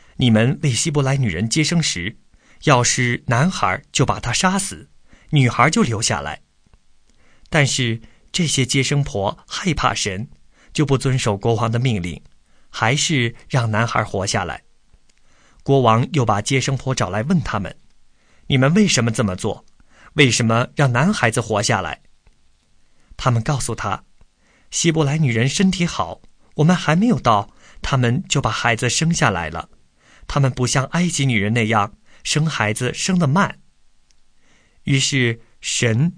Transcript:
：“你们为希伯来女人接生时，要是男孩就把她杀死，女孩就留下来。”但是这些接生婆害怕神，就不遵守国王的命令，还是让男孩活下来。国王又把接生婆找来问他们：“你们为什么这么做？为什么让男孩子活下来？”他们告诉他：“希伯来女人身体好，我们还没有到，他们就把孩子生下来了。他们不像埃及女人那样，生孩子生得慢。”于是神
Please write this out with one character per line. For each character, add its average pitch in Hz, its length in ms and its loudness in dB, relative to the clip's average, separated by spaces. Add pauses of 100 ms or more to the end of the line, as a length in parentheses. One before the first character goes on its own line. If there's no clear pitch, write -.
(160)
：“你 123 140 4
们 117 320 4
为 139 100 0
希 131 180 -2
伯 143 120 0
来 135 140 0
女 123 140 0
人 92 180 -2
接 156 140 0
生 165 200 0
时， 90 360 -6 (460)
要 127 180 4
是 120 440 -2
男 131 240 2
孩 - 320 -2 (100)
就 135 120 0
把 104 140 0
她 120 140 -6
杀 190 260 0
死， - 300 -8 (420)
女 135 180 4
孩 120 220 2
就 226 120 2
留 117 200 -2
下 85 180 -2
来。” 76 220 -10 (1080)
但 147 180 2
是 113 340 -2 (320)
这 170 140 0
些 131 200 0
接 135 160 0
生 143 220 0
婆 98 420 -4
害 - 260 -4
怕 117 220 0
神， 101 340 -6 (440)
就 151 120 0
不 131 140 2
遵 131 200 0
守 107 180 0
国 117 180 0
王 113 160 0
的 117 80 0
命 117 240 0
令， 87 200 -10 (480)
还 117 260 0
是 127 400 -2 (120)
让 113 220 -2
男 110 160 0
孩 117 160 -2
活 98 240 -6
下 98 180 -2
来。 76 200 -10 (960)
国 135 200 4
王 113 320 4
又 131 100 2
把 107 160 0
接 131 200 -2
生 135 160 -2
婆 131 180 -6
找 92 160 -2
来 104 120 -4
问 160 180 0
他 - 200 -4
们 - 160 -10 (720)
：“你 139 80 2
们 135 180 4
为 208 140 6
什 120 160 2
么 117 60 2
这 117 120 -2
么 92 140 -2
做？ - 280 -6 (500)
为 139 160 6
什 117 140 0
么 113 300 2
让 139 180 2
男 147 200 2
孩 120 180 0
子 120 100 -2
活 104 220 -2
下 104 180 0
来？” 78 220 -8 (1120)
他 - 140 0
们 117 120 2
告 135 180 -2
诉 113 140 -6
他 - 300 -8 (680)
：“希 - 200 0
伯 156 140 2
来 143 140 0
女 139 140 2
人 113 160 2
身 190 220 2
体 180 160 0
好， 85 340 -6 (360)
我 151 80 2
们 175 120 4
还 156 180 0
没 196 120 2
有 185 120 2
到， 104 360 0 (280)
他 - 140 -2
们 123 320 2
就 143 120 0
把 120 100 0
孩 117 260 0
子 123 120 -2
生 165 240 0
下 131 180 0
来 85 200 -4
了。 80 200 -10 (580)
他 - 100 -2
们 135 120 2
不 123 160 -2
像 131 200 0
埃 175 220 -2
及 139 180 -2
女 120 120 0
人 104 160 0
那 113 140 0
样， 104 280 0 (260)
生 156 240 -2
孩 110 280 -2
子 123 180 -4
生 - 260 -2
得 160 80 2
慢。” 160 340 0 (1200)
于 135 160 2
是 123 400 0 (200)
神 123 580 0